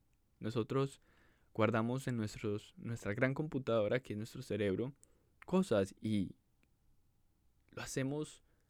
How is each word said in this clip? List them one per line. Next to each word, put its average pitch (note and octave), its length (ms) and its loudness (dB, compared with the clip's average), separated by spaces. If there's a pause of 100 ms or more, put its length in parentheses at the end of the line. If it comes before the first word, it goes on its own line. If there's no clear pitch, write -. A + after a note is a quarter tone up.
(400)
nosotros A#2+ 600 -2 (520)
guardamos A2+ 540 2
en B2 80 -2
nuestros, G#2+ 600 -4
nuestra A2+ 360 -6
gran C3 200 2
computadora, B2 680 2
que - 120 -8
es G#2 40 -4
nuestro A2+ 260 -10
cerebro, G#2 500 0 (520)
cosas A#2 540 2
y G#2 360 0 (1400)
lo - 100 -12
hacemos C#3+ 600 -4 (260)